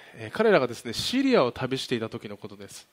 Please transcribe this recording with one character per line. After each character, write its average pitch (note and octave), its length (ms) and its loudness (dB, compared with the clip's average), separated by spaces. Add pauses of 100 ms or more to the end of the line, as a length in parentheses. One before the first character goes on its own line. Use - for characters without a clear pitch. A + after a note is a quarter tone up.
(160)
え A2+ 120 -12
ー、 G#2+ 40 -12
彼 A3 200 4
ら F3 80 8
が C3 80 2
で A#2 60 -4
す - 100 -14
ね、 A#2+ 80 -8
シ C4 320 -2
リ C4 140 4
ア C#3+ 80 6
を A#2+ 80 -2
旅 C3 240 -4
し - 100 -6
て C3 80 -2
い A2+ 60 0
た A2+ 80 -6
時 A2+ 180 -12
の G#2 80 -12
こ G2+ 140 -14
と G2+ 80 -18
で G2+ 100 -16
す。 - 260 -18